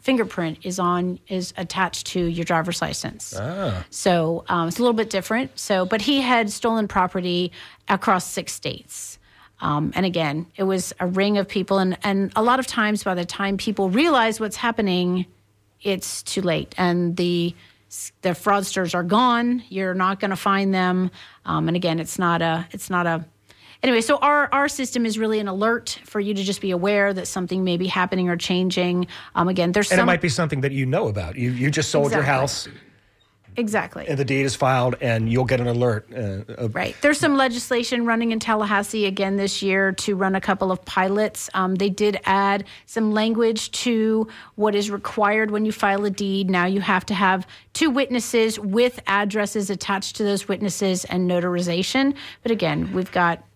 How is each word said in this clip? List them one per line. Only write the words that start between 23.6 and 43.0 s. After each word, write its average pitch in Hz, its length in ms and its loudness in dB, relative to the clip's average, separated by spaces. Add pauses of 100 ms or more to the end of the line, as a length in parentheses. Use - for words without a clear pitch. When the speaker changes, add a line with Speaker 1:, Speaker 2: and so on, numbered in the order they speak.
Speaker 1:
anyway, 240 200 4
so 269 160 2
our, 285 340 4
our 277 160 4
system 247 380 -2
is 214 120 -2
really 220 220 0
an 208 80 -4
alert 220 560 0
for - 160 -4
you 208 140 0
to 196 100 -2
just 190 160 -2
be 190 120 -2
aware 202 420 2
that 185 140 -6
something 185 360 -2
may 180 140 2
be 185 100 0
happening 180 420 0
or 170 60 0
changing. 180 720 0 (280)
Um, 175 120 2
again, 180 240 2
there's 208 200 2
Speaker 2:
And 185 80 6
it - 20 4
Speaker 1:
some 233 60 4
Speaker 2:
might 175 140 2
be 180 80 0
something 147 320 -2
that 139 120 0
you 135 120 0
know 139 220 0
about. 98 300 -4
You, 120 140 -2
you 127 200 0
just 147 200 -2
sold 143 200 2
your 151 100 2
Speaker 1:
Exactly. 139 200 2
Speaker 2:
house. - 260 -4 (880)
Speaker 1:
Exactly. 214 520 -2
Speaker 2:
And 143 100 0
the 139 60 2
deed 135 180 0
is 135 100 0
filed, 127 460 2
and 113 320 0
you'll 127 140 2
get 123 160 2
an 120 60 0
alert. 120 460 0
Uh, 101 280 -6 (200)
uh, 120 120 -2
Speaker 1:
Right. - 280 -4
There's 294 160 4
some 294 200 2
legislation 240 680 0
running 226 280 2
in 220 80 -2
Tallahassee 214 640 0
again 196 320 0
this 196 240 -2
year 190 320 2 (100)
to 208 140 0
run 190 180 2
a 190 60 0
couple 190 320 0
of 180 100 -6
pilots. 202 680 -2
Um, 190 220 0
they 196 140 2
did 202 360 0
add 196 400 2 (200)
some 220 280 0